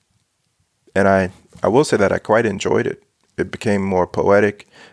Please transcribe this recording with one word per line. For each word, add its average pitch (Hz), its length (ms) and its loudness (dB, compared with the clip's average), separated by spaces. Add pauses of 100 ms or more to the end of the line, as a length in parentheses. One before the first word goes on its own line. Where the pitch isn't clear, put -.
(960)
And 98 140 2
I, 95 220 2 (320)
I - 60 0
will 123 160 2
say 123 120 0
that 98 160 0
I 92 60 -2
quite 113 260 0
enjoyed 104 420 -2
it. - 160 -8 (360)
It - 120 -6
became 101 320 -4
more 92 240 0
poetic, 101 600 0 (240)